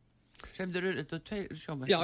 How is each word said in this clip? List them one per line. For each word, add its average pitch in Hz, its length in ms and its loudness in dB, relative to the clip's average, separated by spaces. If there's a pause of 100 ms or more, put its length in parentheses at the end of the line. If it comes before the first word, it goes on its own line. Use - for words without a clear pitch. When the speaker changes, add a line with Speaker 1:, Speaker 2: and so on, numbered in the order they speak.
(520)
Speaker 1:
sem 185 200 -4
þeir 180 140 0
eru, 165 180 0
þetta 160 140 -6
er 156 100 -8
tveir 202 200 -4 (100)
sjómenn. 143 320 -2
Speaker 2:
Já, 185 140 8